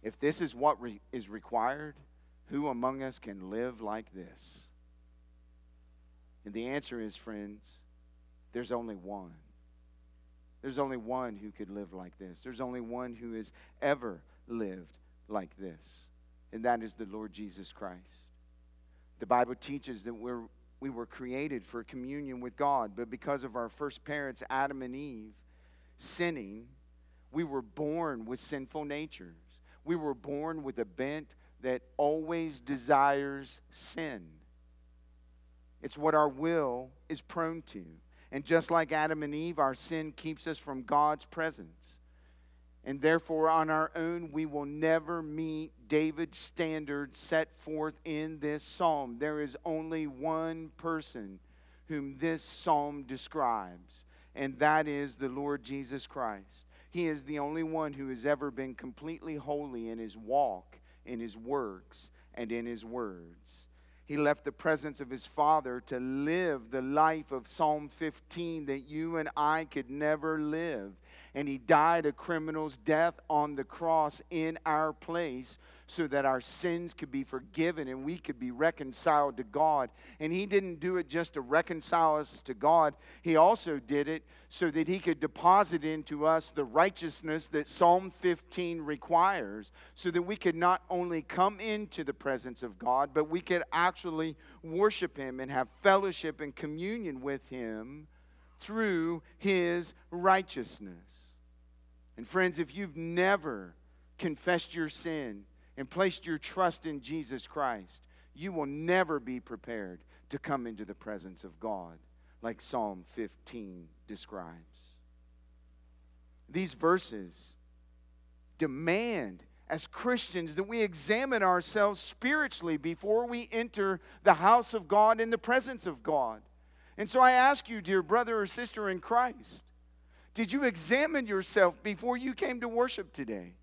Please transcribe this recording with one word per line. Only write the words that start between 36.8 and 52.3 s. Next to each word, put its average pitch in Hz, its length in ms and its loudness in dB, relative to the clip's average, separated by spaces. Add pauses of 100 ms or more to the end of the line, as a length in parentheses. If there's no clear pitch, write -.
is 156 120 -8
prone 165 420 -6
to. 95 220 -14 (460)
And 139 140 -6
just 160 260 2
like 165 220 4
Adam 156 320 0
and 147 100 -6
Eve, 160 240 -4
our 135 160 4
sin 156 380 -6
keeps 156 340 -8
us 160 100 -4
from 131 280 -8
God's 147 400 4
presence. 147 760 -6 (880)
And 139 120 -4
therefore, 160 480 4
on 160 200 4
our 156 280 2
own, 165 340 -4
we 156 160 -2
will 147 180 -4
never 160 560 2
meet 156 520 -6 (160)
David's 156 500 0
standard 147 800 -6
set 160 320 0 (100)
forth 156 360 -4 (100)
in 156 340 -6
this 147 240 -2
psalm. 143 560 0
There 151 220 -2
is 143 240 -6
only 160 420 -4
one 160 720 -4
person 127 640 -6 (460)
whom 139 320 -6
this 160 260 -2